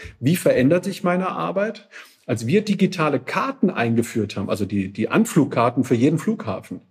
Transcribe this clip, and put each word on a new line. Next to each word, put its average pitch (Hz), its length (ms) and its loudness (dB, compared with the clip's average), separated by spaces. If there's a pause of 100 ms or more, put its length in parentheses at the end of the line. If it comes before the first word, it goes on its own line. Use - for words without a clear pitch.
(180)
Wie 147 180 2
verändert 151 480 4
sich 196 200 -6
meine 180 240 0
Arbeit? 185 600 -4 (380)
Als 113 200 -4
wir 190 160 4
digitale 170 580 0
Karten 262 500 -2
eingeführt 117 680 0
haben, 95 120 -4
also 95 160 -2
die, 98 280 -2
die 110 160 -2
Anflugkarten 135 760 2
für 127 100 0
jeden 143 240 4
Flughafen. 104 640 -6 (100)